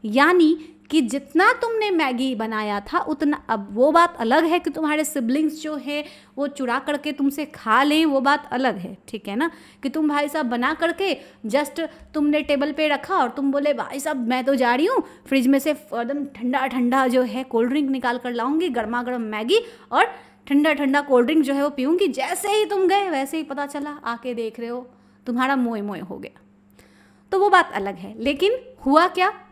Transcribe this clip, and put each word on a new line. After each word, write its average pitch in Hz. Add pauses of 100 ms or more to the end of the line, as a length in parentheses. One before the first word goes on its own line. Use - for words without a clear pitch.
यानी 311 (340)
कि 311
जितना 277
तुमने 453
मैगी 262
बनाया 214
था 311
उतना, 294
अब 208
वो 247
बात 339
अलग 254
है 339
कि 339
तुम्हारे 302
सिबलिंग्स 294
जो 302
है 294 (320)
वो 285
चुरा 262
करके 294
तुमसे 277
खा 240
लें, 302
वो 269
बात 285
अलग 247
है, 185 (120)
ठीक 202
है 202
ना, 320 (320)
कि 269
तुम 311
भाई 294
साहब 302
बना 247
करके 339 (320)
just 285 (340)
तुमने 302
टेबल 285
पे 302
रखा 294
और 254
तुम 277
बोले, 285
"भाई 240
साहब 277
मैं 254
तो 277
जा 240
रही 294
हूँ, 480 (240)
फ्रिज 269
में 277
से 302
एकदम 277
ठंडा 254
ठंडा 247
जो 247
है 247
कोल्ड 240
ड्रिंक 277
निकाल 254
कर 247
लाऊंगी, 277
गर्मा 240
गर्म 240
मैगी 226 (320)
और 311 (420)
ठंडा 294
ठंडा 285
कोल्ड 254
ड्रिंक 302
जो 277
है 277
वो 294
पीऊँगी।" 302
जैसे 349
ही 427
तुम 381
गए 392
वैसे 277
ही 320
पता 285
चला, 294
आके 240
देख 226
रहे 233
हो 247 (400)
तुम्हारा 254
मोए 233
मोए 202
हो 180
गया, - (920)
तो 381
वो 403
बात 339
अलग 196
है। 196
लेकिन 302 (280)
हुआ 302
क्या 370 (200)